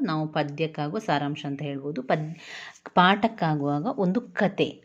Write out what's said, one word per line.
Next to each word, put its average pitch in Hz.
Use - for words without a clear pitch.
ನಾವು 156
ಪದ್ಯಕ್ಕಾಗುವ 156
ಸಾರಾಂಶ 147
ಅಂತ 139
ಹೇಳ್ಬೋದು. 143
ಪದ್-, 160
ಪಾಠಕ್ಕಾಗುವಾಗ 175
ಒಂದು 190
ಕತೆ, -